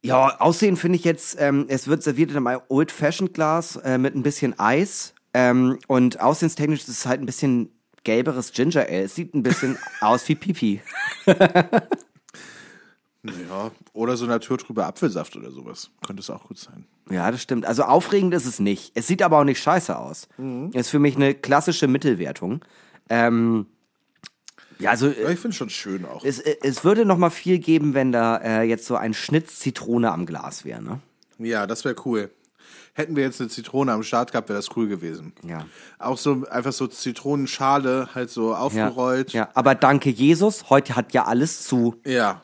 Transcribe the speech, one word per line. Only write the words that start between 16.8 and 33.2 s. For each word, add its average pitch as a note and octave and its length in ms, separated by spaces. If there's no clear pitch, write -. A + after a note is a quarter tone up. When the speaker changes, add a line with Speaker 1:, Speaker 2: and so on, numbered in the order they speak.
Speaker 1:
Ja, F#2 220
das B2+ 100
stimmt. A#2+ 240
Also B2 180
aufregend F3+ 520
ist C#3 100
es A#2+ 140
nicht. G2+ 340
Es A#2 140
sieht F#3+ 160
aber D#3+ 160
auch C#3+ 40
nicht C#3 160
scheiße E3 380
aus. - 300
Speaker 2:
Mhm. C3 360
Speaker 1:
Ist B2 160
für D3 100
mich C#3+ 160
eine C#3 180
klassische D3 540
Mittelwertung. A#2+ 760
Ähm, A#2 560
ja, - 140
also, B2 160
Speaker 2:
Ja, B2 220
ich F3 100
find's A3+ 180
schon A#2 140
schön F#2+ 340
auch. - 180
Speaker 1:
es, C3 160
es C#3 440
würde G#3 220
noch F#3 120
mal E3+ 140
viel F3+ 260
geben, D3 380
wenn C3 160
da, A2+ 260
äh, A2+ 240
jetzt A2+ 240
so B2 100
ein A2 200
Schnitz - 420
Zitrone A#2+ 540
am E2+ 160
Glas C#2+ 360
wäre, A1+ 200
ne? F#2+ 160
Speaker 2:
Ja, A2+ 260
das - 180
wär B2+ 120
cool. G#2+ 240
Hätten D#3 220
wir C#3 80